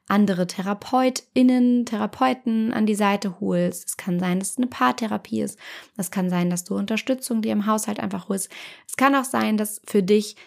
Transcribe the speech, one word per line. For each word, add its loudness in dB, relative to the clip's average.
andere 4
TherapeutInnen, 2
Therapeuten 0
an 2
die 2
Seite 0
holst. -2
Es -8
kann -2
sein, 0
dass -6
es -8
eine 0
Paartherapie -2
ist. -6
Es -6
kann 0
sein, 2
dass -4
du -6
Unterstützung -2
dir 0
im 0
Haushalt -2
einfach -6
holst. -4
Es -10
kann 4
auch 0
sein, 0
dass -4
für 2
dich 2